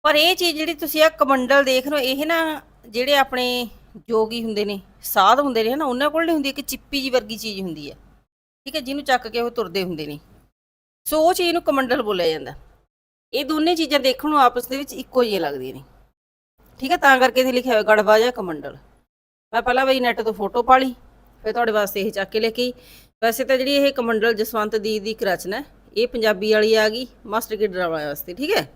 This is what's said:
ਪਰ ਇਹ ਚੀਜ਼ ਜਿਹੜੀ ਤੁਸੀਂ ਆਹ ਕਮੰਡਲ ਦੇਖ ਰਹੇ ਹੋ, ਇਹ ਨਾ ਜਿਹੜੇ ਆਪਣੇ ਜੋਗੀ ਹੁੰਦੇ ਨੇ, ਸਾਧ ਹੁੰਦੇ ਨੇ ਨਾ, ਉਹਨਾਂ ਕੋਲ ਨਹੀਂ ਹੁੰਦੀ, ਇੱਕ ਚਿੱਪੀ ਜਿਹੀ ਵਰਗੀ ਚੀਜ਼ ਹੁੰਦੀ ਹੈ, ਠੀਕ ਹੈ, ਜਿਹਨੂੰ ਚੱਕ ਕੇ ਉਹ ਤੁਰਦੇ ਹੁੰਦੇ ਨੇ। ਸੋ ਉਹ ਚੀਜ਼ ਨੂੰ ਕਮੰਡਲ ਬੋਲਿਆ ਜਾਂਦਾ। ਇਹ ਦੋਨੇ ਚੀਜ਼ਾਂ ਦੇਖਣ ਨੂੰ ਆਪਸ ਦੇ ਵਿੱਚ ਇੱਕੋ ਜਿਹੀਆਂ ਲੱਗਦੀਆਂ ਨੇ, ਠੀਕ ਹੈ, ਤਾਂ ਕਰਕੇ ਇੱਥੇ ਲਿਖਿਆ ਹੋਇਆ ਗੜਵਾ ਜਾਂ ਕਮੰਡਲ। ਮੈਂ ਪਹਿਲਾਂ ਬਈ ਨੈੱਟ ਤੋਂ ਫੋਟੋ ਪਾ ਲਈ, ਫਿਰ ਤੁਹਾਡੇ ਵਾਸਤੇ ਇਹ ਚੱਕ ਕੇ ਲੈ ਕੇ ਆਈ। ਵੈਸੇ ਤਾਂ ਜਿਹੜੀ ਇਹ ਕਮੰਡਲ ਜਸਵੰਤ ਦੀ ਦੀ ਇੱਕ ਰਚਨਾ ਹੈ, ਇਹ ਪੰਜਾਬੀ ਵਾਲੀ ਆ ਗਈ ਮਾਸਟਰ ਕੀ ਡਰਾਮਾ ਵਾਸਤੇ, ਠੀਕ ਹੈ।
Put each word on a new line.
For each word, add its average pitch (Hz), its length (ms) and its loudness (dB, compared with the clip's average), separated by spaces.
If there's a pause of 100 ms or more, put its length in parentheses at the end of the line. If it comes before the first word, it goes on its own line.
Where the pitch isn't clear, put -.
ਪਰ 302 100 4
ਇਹ 330 220 4
ਚੀਜ਼ 339 200 -2
ਜਿਹੜੀ 311 180 -4
ਤੁਸੀਂ 311 280 -2
ਆਹ 320 160 6
ਕਮੰਡਲ 269 460 2
ਦੇਖ 254 220 0
ਰਹੇ 294 120 -2
ਹੋ, 269 60 -2
ਇਹ 269 220 -2
ਨਾ 320 340 -2 (260)
ਜਿਹੜੇ 247 300 0
ਆਪਣੇ 262 280 0 (640)
ਜੋਗੀ 220 360 0
ਹੁੰਦੇ 208 200 -2
ਨੇ, 202 160 -6 (240)
ਸਾਧ 214 360 4
ਹੁੰਦੇ 247 240 0
ਨੇ 233 100 0
ਨਾ, 311 100 -4
ਉਹਨਾਂ 269 260 0
ਕੋਲ 320 140 0
ਨਹੀਂ 330 100 0
ਹੁੰਦੀ, 277 140 -2
ਇੱਕ 277 140 -6
ਚਿੱਪੀ - 380 -8
ਜਿਹੀ 262 100 -6
ਵਰਗੀ 226 260 -2
ਚੀਜ਼ 202 240 -8
ਹੁੰਦੀ 151 300 -8
ਹੈ, - 60 -20 (680)
ਠੀਕ 277 100 -10
ਹੈ, 302 40 -2
ਜਿਹਨੂੰ 277 240 -8
ਚੱਕ 247 240 0
ਕੇ 233 120 -4
ਉਹ 240 100 -2
ਤੁਰਦੇ 190 320 -4
ਹੁੰਦੇ 160 240 -6
ਨੇ। 147 120 -12 (880)
ਸੋ 302 140 0
ਉਹ 339 140 6
ਚੀਜ਼ 349 180 0
ਨੂੰ 339 100 0
ਕਮੰਡਲ 262 400 0
ਬੋਲਿਆ 185 260 0
ਜਾਂਦਾ। 139 260 -4 (760)
ਇਹ 277 120 -2
ਦੋਨੇ 311 320 0
ਚੀਜ਼ਾਂ 294 240 0
ਦੇਖਣ 262 300 0
ਨੂੰ 302 100 4
ਆਪਸ 240 260 2
ਦੇ 262 100 -6
ਵਿੱਚ 277 180 -10
ਇੱਕੋ 254 300 -2
ਜਿਹੀਆਂ 202 160 -2
ਲੱਗਦੀਆਂ 135 340 -6
ਨੇ, 135 80 -16 (960)
ਠੀਕ 262 100 -6
ਹੈ, - 60 2
ਤਾਂ 269 220 6
ਕਰਕੇ 254 220 4
ਇੱਥੇ 254 120 2
ਲਿਖਿਆ 247 200 0
ਹੋਇਆ 214 120 4
ਗੜਵਾ 214 340 6
ਜਾਂ 247 140 4
ਕਮੰਡਲ। 156 440 -8 (760)
ਮੈਂ 233 100 0
ਪਹਿਲਾਂ 254 240 2
ਬਈ 262 140 0
ਨੈੱਟ 240 220 0
ਤੋਂ 220 120 -2
ਫੋਟੋ 202 280 -2
ਪਾ 262 160 6
ਲਈ, 262 160 0 (500)
ਫਿਰ 220 80 -4
ਤੁਹਾਡੇ 226 200 0
ਵਾਸਤੇ 202 280 0
ਇਹ 208 120 -2
ਚੱਕ 190 180 -6
ਕੇ 220 100 -2
ਲੈ 226 100 0
ਕੇ 247 120 -4
ਆਈ। 247 100 -2 (500)
ਵੈਸੇ 233 220 0
ਤਾਂ 262 120 2
ਜਿਹੜੀ 262 200 0
ਇਹ 277 160 4
ਕਮੰਡਲ 233 420 0
ਜਸਵੰਤ 214 420 -2
ਦੀ 214 240 -2
ਦੀ 208 100 -8
ਇੱਕ 214 140 -8
ਰਚਨਾ 185 340 -4
ਹੈ, 294 60 -10 (320)
ਇਹ 240 120 0
ਪੰਜਾਬੀ 214 440 0
ਵਾਲੀ 214 220 4
ਆ 220 140 4
ਗਈ 240 180 -4 (200)
ਮਾਸਟਰ 220 300 -4
ਕੀ 208 100 0
ਡਰਾਮਾ 175 400 -4
ਵਾਸਤੇ, 147 280 -10
ਠੀਕ 302 220 -2
ਹੈ। 143 200 -2